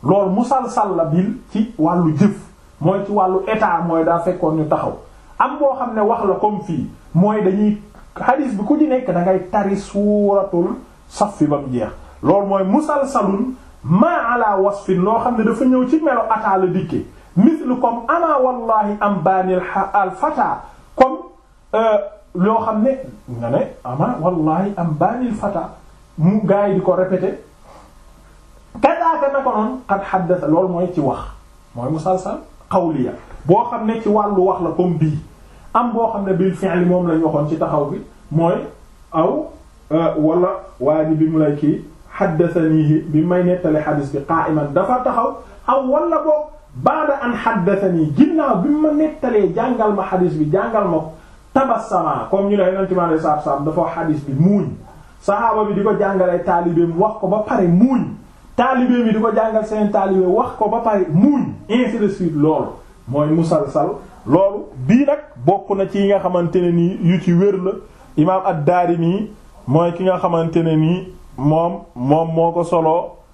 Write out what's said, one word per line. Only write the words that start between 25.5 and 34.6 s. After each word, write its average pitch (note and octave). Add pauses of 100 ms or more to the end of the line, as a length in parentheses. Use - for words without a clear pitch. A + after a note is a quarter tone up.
mu F#3+
gaa G3+
yi F#3+
di -
ko F#3
répété. F#3 (1400)
Kazaaka D#4+
na C#4
ko C4
noonu A3
qad G3 (100)
haddatha, F3
loolu F3
mooy F3
ci D#3
wax, C3+ (560)
mooy B2
musalsal F#3 (320)
qawliya, D#3+ (340)
boo G3
xam G#3+
ne A3+
ci G#3
wàllu G#3
wax F3+